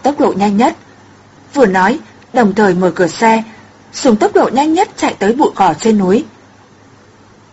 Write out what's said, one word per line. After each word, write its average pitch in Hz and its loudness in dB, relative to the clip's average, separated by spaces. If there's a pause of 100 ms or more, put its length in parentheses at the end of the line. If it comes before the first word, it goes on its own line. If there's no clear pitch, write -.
tốc 285 -2
độ 247 0
nhanh 202 0
nhất, 269 0 (800)
vừa 269 4
nói, 190 0 (340)
đồng 214 0
thời 202 2
mở 180 0
cửa 175 0
xe, 220 0 (520)
dùng 226 0
tốc 339 -2
độ 330 2
nhanh 294 0
nhất 392 0
chạy 262 -4
tới 208 0
bụi 277 0
cỏ 180 2
trên 220 0
núi. 196 0 (1300)